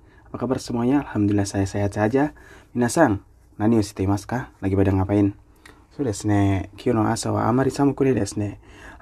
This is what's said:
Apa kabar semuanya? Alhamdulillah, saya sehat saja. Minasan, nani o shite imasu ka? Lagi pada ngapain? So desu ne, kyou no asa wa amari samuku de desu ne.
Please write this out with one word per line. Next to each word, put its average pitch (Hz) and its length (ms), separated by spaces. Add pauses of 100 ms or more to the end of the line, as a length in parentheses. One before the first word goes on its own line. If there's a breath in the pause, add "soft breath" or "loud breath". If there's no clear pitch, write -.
(260 soft breath)
Apa - 160
kabar 127 160
semuanya? 127 480
Alhamdulillah, 101 400
saya 98 240
sehat 101 240
saja. 131 400 (400 soft breath)
Minasan, 120 480 (400)
nani 113 160
o 107 80
shite - 160
imasu 101 240
ka? 127 320
Lagi 95 160
pada 98 160
ngapain? 101 480 (560 soft breath)
So - 80
desu 107 320
ne, 98 400
kyou - 160
no 110 160
asa 113 240
wa 107 160
amari 127 240
samuku 135 400
de 120 80
desu 104 240
ne. 101 160 (440 loud breath)